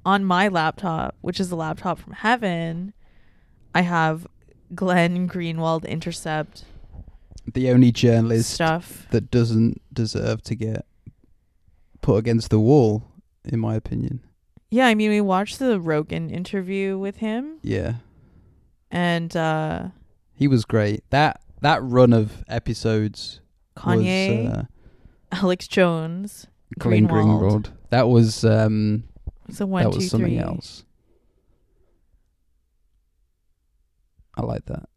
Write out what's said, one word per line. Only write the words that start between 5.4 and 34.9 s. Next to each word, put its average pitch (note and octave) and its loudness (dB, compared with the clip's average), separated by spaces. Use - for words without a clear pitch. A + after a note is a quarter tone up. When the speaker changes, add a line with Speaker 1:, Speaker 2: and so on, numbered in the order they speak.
Speaker 1:
Intercept D#3 -8
Speaker 2:
The B2+ 0
only B2 8
journalist A#2 4
Speaker 1:
stuff. - -4
Speaker 2:
that - -2
doesn't A2+ 2
deserve A2+ -4
to A2+ -8
get A2 -8
put - 2
against A2+ 0
the A2 4
wall, A#2 4
in A#2 -4
my A2 -4
opinion. A#2 -6
Speaker 1:
Yeah, B3 2
I A3+ 4
mean, G#3+ 0
we G#3 2
watched G3 -2
the A#3+ 0
Rogan D#3+ -2
interview F#3+ -6
with G3 -8
him. B3 -6
Speaker 2:
Yeah. G#2+ -4
Speaker 1:
And, E3+ -2
uh, D#3+ -4
Speaker 2:
He C#3+ 0
was B2 4
great. G#2+ -2
That, C#3+ 0
that C#3+ 2
run B2 6
of G#2+ 0
episodes A2 -4
Speaker 1:
Kanye, F3+ 0
Speaker 2:
was, A2 -2
uh, A#2+ -6
Speaker 1:
Alex F#3 -2
Jones, E3+ -2
Speaker 2:
Glenn G#2+ 4
Speaker 1:
Greenwald. G#2+ 4
Speaker 2:
Greenwald. G#2 0
That A#2+ 2
was, A#2 4
um, A2 2
Speaker 1:
It's - -16
a G3+ -2
one, F#3 -2
Speaker 2:
that F3 2
was - -2
Speaker 1:
two, F3+ -6
Speaker 2:
something F#3+ 0
Speaker 1:
three. - -2
Speaker 2:
else. - -10
I - -6
like - -6
that. - -12